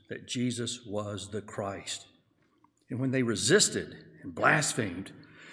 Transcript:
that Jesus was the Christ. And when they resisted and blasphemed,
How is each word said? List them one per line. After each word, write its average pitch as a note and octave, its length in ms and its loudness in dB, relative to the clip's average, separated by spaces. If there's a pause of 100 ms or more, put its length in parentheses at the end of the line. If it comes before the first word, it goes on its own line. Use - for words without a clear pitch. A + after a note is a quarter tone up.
that - 180 -12
Jesus A#2+ 560 -2
was G2+ 460 -4
the G2+ 140 -6
Christ. - 640 -6 (840)
And B2 100 -4
when C3 120 0
they C3 100 4
resisted A2+ 720 4 (280)
and E2+ 100 -10
blasphemed, G#2+ 800 2 (420)